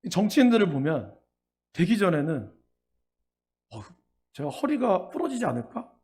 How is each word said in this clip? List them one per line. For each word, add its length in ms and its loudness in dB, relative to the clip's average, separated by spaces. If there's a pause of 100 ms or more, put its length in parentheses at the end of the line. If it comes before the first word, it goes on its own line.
정치인들을 600 4
보면 440 -2 (600)
되기 240 2
전에는 540 0 (1200)
"어, 100 -14 (500)
제가 160 -6
허리가 600 0
부러지지 360 -4
않을까?" 460 -6 (120)